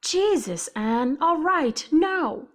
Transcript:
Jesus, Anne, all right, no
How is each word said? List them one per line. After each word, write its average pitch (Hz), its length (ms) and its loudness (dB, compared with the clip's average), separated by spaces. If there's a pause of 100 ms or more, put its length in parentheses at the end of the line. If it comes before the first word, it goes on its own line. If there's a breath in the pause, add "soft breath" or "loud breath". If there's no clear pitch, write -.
Jesus, 349 720 0
Anne, 233 440 0
all 330 220 2
right, 320 480 0
no 311 640 0